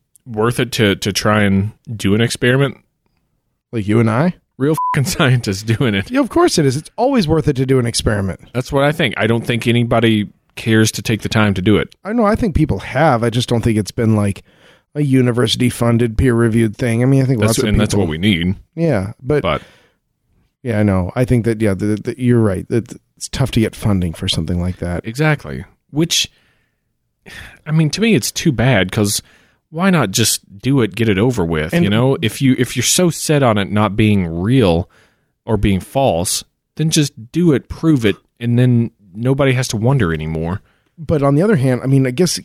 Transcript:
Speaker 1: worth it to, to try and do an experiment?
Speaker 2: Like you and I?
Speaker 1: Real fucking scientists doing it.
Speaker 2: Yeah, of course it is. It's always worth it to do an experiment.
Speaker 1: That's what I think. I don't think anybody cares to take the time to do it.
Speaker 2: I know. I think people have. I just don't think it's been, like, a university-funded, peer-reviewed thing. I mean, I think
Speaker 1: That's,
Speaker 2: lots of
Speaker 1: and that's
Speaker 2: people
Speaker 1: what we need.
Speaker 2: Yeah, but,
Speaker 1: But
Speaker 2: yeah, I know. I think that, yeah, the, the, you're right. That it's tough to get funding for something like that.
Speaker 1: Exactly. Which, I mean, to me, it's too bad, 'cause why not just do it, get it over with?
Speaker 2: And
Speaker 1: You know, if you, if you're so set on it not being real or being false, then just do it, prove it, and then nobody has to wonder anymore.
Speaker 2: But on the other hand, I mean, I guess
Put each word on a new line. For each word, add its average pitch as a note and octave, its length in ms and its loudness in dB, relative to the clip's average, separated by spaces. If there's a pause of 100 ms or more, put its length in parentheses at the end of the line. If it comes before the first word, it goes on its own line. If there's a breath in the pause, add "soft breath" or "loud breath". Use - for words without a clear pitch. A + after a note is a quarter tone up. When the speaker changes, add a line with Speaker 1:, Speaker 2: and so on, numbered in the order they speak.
(260)
Speaker 1:
worth A2+ 340 -2
it B2 120 -4
to, G2+ 240 2
to - 160 -4
try G#2+ 300 2
and G2 300 0 (220)
do G2+ 200 0
an A2 60 2
experiment? B2 580 0 (920)
Speaker 2:
Like A2 140 -4
you G#2+ 140 2
and A2 100 2
I? D3 240 0 (220)
Speaker 1:
Real C#3+ 180 0 (200)
fucking D3 140 0
scientists A#2+ 540 0
doing A2+ 320 -2
it. G2 160 -4
Speaker 2:
Yeah, B3+ 100 0
of B3 100 -2
course E4+ 280 2
it D3+ 80 2
is. C3 100 0
It's D#3 200 -10
always A#3+ 320 0
worth D#3 200 0
it C#3+ 80 0
to C3 100 0
do C3 120 2
an A#2+ 80 0
experiment. G2+ 540 -4 (140)
Speaker 1:
That's B2 180 -6
what C#3 120 0
I D3 80 2
think. D3+ 240 -2
I G#2+ 100 0
don't A#2 200 -2
think A#2 200 -4
anybody A2+ 640 2 (260)
cares A2 360 2
to A2 100 -10
take A2 200 -2
the G#2 60 -8
time G#2+ 260 2
to F#2 80 -4
do G#2 140 4
it. - 180 -4 (100)
Speaker 2:
I G3 80 -8
know. A#3 120 0
I G#3 100 2
think F3 220 -2
people C3 240 0
have. C3 420 0
I A#2+ 80 0
just A#2 180 -2
don't A#2 140 0
think G#2+ 160 0
it's G#2 140 -4
been, A2 240 0
like, G2+ 260 -2 (540 soft breath)
a D3 60 -2
university-funded, A#2+ 1160 0
peer-reviewed A#2 580 2
thing. A#2+ 260 -2
I B2 40 2
mean, C3+ 160 4
I C3 40 0
think B2+ 140 0
Speaker 1:
That's, G#2+ 100 2
Speaker 2:
lots A2+ 80 -2
of - 80 0
Speaker 1:
and G#2 120 2
that's G#2 160 0
Speaker 2:
people G2 120 2
Speaker 1:
what D#2+ 40 -6
we D#2 80 -6
need. F2+ 380 0 (180)
Speaker 2:
Yeah, A#2+ 380 -2 (100)
but, C#3+ 200 -2
Speaker 1:
But D#3 200 -2 (1000 soft breath)
Speaker 2:
yeah, A2 160 -2
I - 20 2
know. F#2+ 320 0
I B2+ 100 -2
think A#2+ 200 0
that, A2+ 160 -2
yeah, G#2 140 0
the, G#2 280 -2
the, A#2+ 180 -10
you're A#2+ 200 2
right. F#2+ 280 -2
That A#2 220 -4 (260)
it's - 120 -14
tough - 240 -4
to A#2+ 80 0
get G#2 160 -2
funding F2+ 380 -2
for - 120 -10
something F2 340 -4
like F2 180 -6
that. F2 280 -8
Speaker 1:
Exactly. C3 580 -4 (260)
Which, D#3+ 380 -4 (1400 loud breath)
I D#3 60 -10
mean, D#3 200 2
to F3+ 100 -6
me, A3 160 2
it's - 160 -2
too - 180 -2
bad, A2+ 400 2
'cause G#2 320 0 (480 soft breath)
why E3+ 200 0
not D3 200 2
just - 480 -4
do C3 220 0
it, G#2 160 0
get A2+ 140 0
it - 80 2
over A#2+ 260 0
with? D#2+ 300 -2
Speaker 2:
And F3 100 2
Speaker 1:
You G2 60 2
know, B2+ 320 2
if - 200 -4
you, C3 160 4
if - 160 -2
you're B2 80 -2
so F3+ 280 2
set D3 320 0
on A2+ 160 4
it G2 120 -2
not G#2 240 0
being G#2 320 2
real F2 600 2 (560 soft breath)
or A2+ 140 0
being G2+ 200 2
false, F#2+ 640 -2 (340)
then D#3 140 -2
just C#3 420 -2
do E3+ 200 2
it, - 160 -2
prove D3+ 380 0
it, G2 100 2 (240)
and A#2+ 180 0
then A#2+ 320 4 (240)
nobody C3+ 380 0
has B2+ 160 -2
to - 80 -6
wonder A2 380 2
anymore. D#2+ 480 -4 (340)
Speaker 2:
But D#3 260 -2
on C#3 120 2
the D3 80 2
other G#3+ 140 4
hand, B2+ 260 0
I - 40 -8
mean, C3+ 200 2
I B2+ 60 -4
guess F3 320 -2